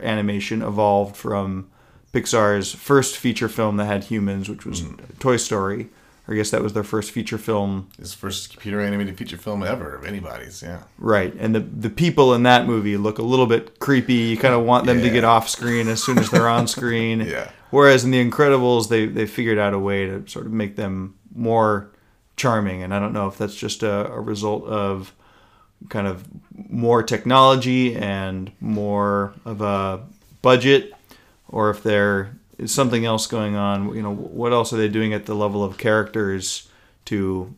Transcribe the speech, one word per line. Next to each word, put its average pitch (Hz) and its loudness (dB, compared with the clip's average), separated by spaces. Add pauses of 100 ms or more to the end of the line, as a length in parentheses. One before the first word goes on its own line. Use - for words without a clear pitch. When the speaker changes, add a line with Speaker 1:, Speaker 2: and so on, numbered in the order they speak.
Speaker 1:
animation 107 -2
evolved 101 0
from 98 -6 (500)
Pixar's 104 2
first 135 2
feature 117 -2
film 107 -2
that 104 0
had 101 -2
humans, 101 -2
which 208 -12
was - -8
Speaker 2:
Mm. - -16
Speaker 1:
Toy 127 2
Story. 107 -4 (400)
I 107 -4
guess 107 -2
that - 0
was 107 -4
their 107 -2
first 104 -4
feature 113 -6
film. 101 -4 (100)
Speaker 2:
His 92 -16
first - -10
computer 101 -8
animated 101 -4
feature 95 -12
film 101 -6
ever 82 -6
of 67 -14
anybody's, 82 -12
yeah. 87 -12 (160)
Speaker 1:
Right. 98 0
And 110 -2
the, 110 0
the 107 -8
people 139 4
in 120 2
that 123 6
movie 104 0
look 107 -2
a - -6
little 127 2
bit 113 0
creepy. 127 2
You 113 2
kinda 123 4
want 117 4
them 123 4
to 120 2
Speaker 2:
Yeah. 117 4
Speaker 1:
get 113 4
off 113 4
screen 117 -2
as 113 -2
soon 127 2
as 113 2
they're 117 4
on 117 2
screen. 113 -2
Speaker 2:
<laughs> 110 -2 (100)
Yeah. - -10 (200)
Speaker 1:
Whereas 135 8
in 127 2
The 127 4
Incredibles, 123 4
they, 113 2
they 110 -2
figured 113 -2
out 101 2
a 98 -2
way 98 -2
to 98 -8
sort - -12
of 110 -8
make 104 -4
them 95 -6 (200)
more 110 0 (460)
charming. 101 -2
And 92 -4
I 101 -2
don't 101 -2
know 101 -2
if 98 -8
that's 104 -6
just - -8
a, 104 -2
a 117 -10
result 107 -4
of 98 -4 (800)
kind 101 -4
of 92 -6 (460)
more 117 2
technology 127 4
and 98 -6 (100)
more 101 -2 (100)
of 107 -10
a 98 -2 (420)
budget, 127 6 (560)
or 107 0
if 104 -6
there 101 2 (220)
is 113 -6
something 120 2
else 110 -2
going 107 -4
on. 101 -2
You 110 -6
know, 104 -6
what 104 -4
else 117 2
are 117 -2
they 110 2
doing 107 0
at 104 -6
the 107 -6
level 104 0
of 98 -6
characters 104 -2 (380)
to 95 -4